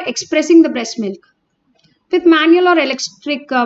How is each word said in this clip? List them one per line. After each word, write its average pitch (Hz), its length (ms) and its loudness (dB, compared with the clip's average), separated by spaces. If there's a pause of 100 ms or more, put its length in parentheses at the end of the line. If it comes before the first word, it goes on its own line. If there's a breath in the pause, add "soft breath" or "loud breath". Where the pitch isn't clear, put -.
expressing 311 560 2
the 311 80 2
breast 233 300 -8
milk 196 180 -8 (920)
with 359 140 0
manual 330 420 4
or 349 100 2
electric, 277 760 -6
uh, 247 140 -2